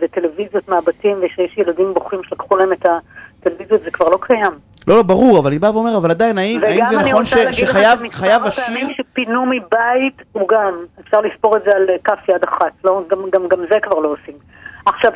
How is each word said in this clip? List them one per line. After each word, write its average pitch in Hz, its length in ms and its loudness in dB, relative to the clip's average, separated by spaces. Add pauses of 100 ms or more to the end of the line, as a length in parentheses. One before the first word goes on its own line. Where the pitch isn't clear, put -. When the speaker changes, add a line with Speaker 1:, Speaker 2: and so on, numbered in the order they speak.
Speaker 1:
וטלוויזיות 175 680 -4
מהבתים, 180 520 0
ושיש 180 360 -4
ילדים 185 360 -2
בוכים 180 300 -4
שלקחו - 340 -4
להם 190 160 2
את 190 120 -2
הטלוויזיות, 175 1000 -4
זה 165 80 -10
כבר 165 180 0
לא 185 120 2
קיים. 208 320 0 (340)
Speaker 2:
לא, 175 80 6
לא, 233 80 6
ברור, 190 360 4
אבל 139 80 2
אני 147 120 -2
בא 202 80 2
ואומר, 220 300 0
אבל 165 140 2
עדיין, 214 260 0
האם, 190 260 -2
האם 214 140 2
Speaker 1:
וגם 233 120 2
Speaker 2:
זה - 100 0
Speaker 1:
אני 269 100 0
Speaker 2:
נכון 220 120 2
Speaker 1:
רוצה 254 140 0
Speaker 2:
ש-, - 20 4
Speaker 1:
להגיד 247 260 0
לך 175 60 0
Speaker 2:
שחייב, 220 300 4
Speaker 1:
שמספר 233 180 -12
Speaker 2:
חייב 214 280 2
Speaker 1:
הפעמים 240 400 -4
Speaker 2:
עשיר? 285 120 -8
Speaker 1:
שפינו 254 480 -4
מבית 247 760 -2 (100)
הוא 196 160 -4
גם, 180 380 0 (140)
אפשר 214 220 0
לספור 214 360 0
את 208 80 -2
זה 202 100 4
על, 190 140 2
אה, 180 140 2
כף - 260 -2
יד 180 140 0
אחת, - 280 -2 (120)
לא, 190 260 0
גם, 190 100 -2 (100)
גם, 185 180 0
גם 180 120 0 (120)
זה 214 80 4
כבר 196 200 -2
לא 156 80 0
עושים. 147 280 -8 (500)
עכשיו, 220 300 2